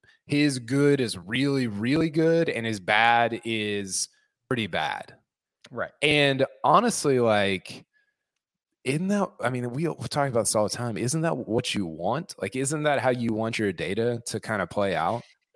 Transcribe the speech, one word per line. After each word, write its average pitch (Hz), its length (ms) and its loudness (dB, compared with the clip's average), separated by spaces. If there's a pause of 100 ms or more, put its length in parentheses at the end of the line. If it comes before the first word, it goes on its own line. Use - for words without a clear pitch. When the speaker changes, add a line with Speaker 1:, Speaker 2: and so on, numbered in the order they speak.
(260)
Speaker 1:
his 143 320 2
good 139 420 2
is 101 180 -2
really, 127 500 -2
really 131 420 0
good, 165 380 2
and 113 180 -4
his 107 140 -4
bad 117 640 4
is 104 640 -2 (400)
pretty 113 180 0
bad. 78 480 -4 (560)
Speaker 2:
Right. 110 220 -8 (100)
Speaker 1:
And 143 440 4 (180)
honestly, 151 560 4
like, 101 640 0 (1000)
isn't 160 260 -2
that, 202 200 0 (120)
I 120 100 -2
mean, 123 200 -4
we, 151 160 -4
we 147 220 -6
talk 143 220 -2
about 113 160 2
this - 100 0
all 107 80 2
the 95 60 -2
time. 120 260 -4
Isn't 123 240 -2
that 160 160 0
what 113 380 -2
you 101 120 -2
want? 92 560 -4
Like, 98 140 -4
isn't 139 280 -2
that 147 140 2
how 127 120 2
you 117 220 0
want 113 260 -2
your 101 140 0
data 107 540 -2
to 107 140 -6
kind 107 220 -2
of 87 80 -4
play 98 260 0
out? 90 260 0 (340)